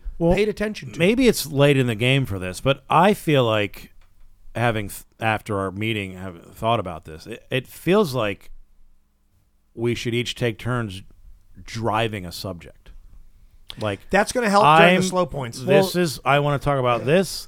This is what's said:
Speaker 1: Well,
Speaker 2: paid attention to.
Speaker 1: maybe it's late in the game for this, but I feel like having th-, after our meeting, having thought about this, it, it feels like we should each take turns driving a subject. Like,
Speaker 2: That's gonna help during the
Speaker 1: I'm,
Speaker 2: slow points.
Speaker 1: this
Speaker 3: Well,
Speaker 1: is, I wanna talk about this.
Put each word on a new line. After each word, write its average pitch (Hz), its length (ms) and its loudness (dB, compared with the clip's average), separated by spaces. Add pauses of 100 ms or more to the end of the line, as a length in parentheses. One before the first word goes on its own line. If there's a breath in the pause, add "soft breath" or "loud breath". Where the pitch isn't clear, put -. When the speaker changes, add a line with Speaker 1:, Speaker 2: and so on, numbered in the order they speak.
(180)
Speaker 1:
Well, 170 180 4
Speaker 2:
paid 208 120 2
attention 202 460 -6
to. 120 60 -6
Speaker 1:
maybe 233 280 4
it's - 180 2
late 143 300 4
in 131 120 2
the 117 80 0
game 127 300 2
for 98 140 -6
this, 90 220 -8
but 135 280 0
I 180 240 6
feel 143 300 2
like 107 480 -2 (640)
having 110 320 -2
th-, - 160 -16 (160)
after 107 400 -4
our 98 120 -4
meeting, 101 420 -6
having 92 300 -14 (100)
thought 113 260 -2
about 87 240 -8
this, 78 240 -16
it, 113 240 -14
it 127 160 -4
feels 180 480 0
like 107 360 -6 (1200)
we 117 220 -4
should 117 180 -6
each 120 220 -4
take 120 220 -4
turns 113 460 -6 (580)
driving 110 640 -4
a 85 60 -12
subject. 90 440 -12 (1040)
Like, 101 200 -6 (100)
Speaker 2:
That's - 220 2
gonna 240 180 -2
help 202 140 4
during 165 320 8
the - 20 -
Speaker 1:
I'm, 185 60 0
Speaker 2:
slow 185 220 -2
points. 131 340 -8
Speaker 1:
this 185 360 2
Speaker 3:
Well, 180 80 0
Speaker 1:
is, 147 220 -4
I 139 140 4
wanna 143 200 0
talk 143 200 0
about 120 260 0
this. 160 420 0